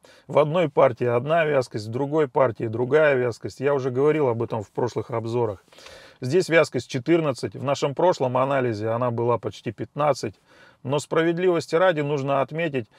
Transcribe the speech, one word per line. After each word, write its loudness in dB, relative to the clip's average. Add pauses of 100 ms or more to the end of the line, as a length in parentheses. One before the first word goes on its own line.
(280)
В 0
одной 2
партии 2
одна 2
вязкость, -2
в -10
другой 0
партии 0
другая 2
вязкость. -4
Я 2
уже -2
говорил 2
об 0
этом -4
в -14
прошлых -4
обзорах. -4 (560)
Здесь 0
вязкость 2
четырнадцать, -2
в -10
нашем -2
прошлом 0
анализе 0
она -2
была 0
почти -8
пятнадцать. -4 (480)
Но -4
справедливости 0
ради 2
нужно -2
отметить, -4 (140)